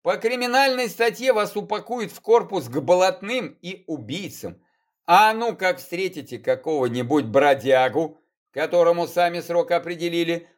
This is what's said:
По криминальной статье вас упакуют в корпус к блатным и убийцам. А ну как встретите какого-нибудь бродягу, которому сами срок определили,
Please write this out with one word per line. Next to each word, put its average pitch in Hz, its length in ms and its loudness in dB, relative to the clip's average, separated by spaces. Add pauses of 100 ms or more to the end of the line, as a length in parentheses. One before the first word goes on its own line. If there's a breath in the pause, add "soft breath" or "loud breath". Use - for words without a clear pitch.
По 185 160 0
криминальной 247 720 0
статье 233 420 0
вас 214 240 0
упакуют 208 560 -6
в - 80 -20
корпус 202 460 0
к 127 160 -4
блатным 185 800 0
и 185 260 -14
убийцам. 135 720 -10 (440)
А 214 280 6
ну 226 220 -4
как 180 240 -2
встретите 170 580 -8
какого-нибудь 127 880 -2
бродягу, 131 960 2 (320 soft breath)
которому 170 560 2
сами 175 320 0
срок 170 320 -2
определили, 170 880 -2